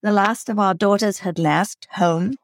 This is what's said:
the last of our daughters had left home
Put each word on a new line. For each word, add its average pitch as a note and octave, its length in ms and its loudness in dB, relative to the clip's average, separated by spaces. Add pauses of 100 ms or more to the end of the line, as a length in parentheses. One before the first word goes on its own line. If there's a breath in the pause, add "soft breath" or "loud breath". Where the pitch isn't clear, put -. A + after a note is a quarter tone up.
the G#3 80 0
last G#3 380 0
of G#3+ 100 -2
our F#3+ 140 2
daughters G3+ 460 0
had E3+ 200 -6
left D#3+ 520 0
home F3+ 520 0